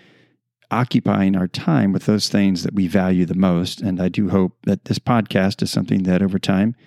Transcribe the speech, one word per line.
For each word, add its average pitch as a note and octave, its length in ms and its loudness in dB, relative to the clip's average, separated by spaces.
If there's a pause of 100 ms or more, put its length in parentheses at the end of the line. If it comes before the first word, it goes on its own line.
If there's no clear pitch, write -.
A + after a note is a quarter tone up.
(720)
occupying G2+ 640 0
our F#2 140 0
time A#2+ 440 0
with F#2 140 -2
those G#2+ 220 0
things G2 340 0
that F#2+ 120 -6
we G2 120 0
value F#2 400 2
the E2+ 80 -4
most. F#2 460 0
And F#2 200 -4
I F2+ 80 0
do G2 200 -2
hope F#2 340 0
that - 220 -2
this - 160 -4
podcast G#2 600 0
is G#2+ 120 -4
something G2 320 0
that F2+ 180 2
over F#2+ 160 0
time G2 380 0 (100)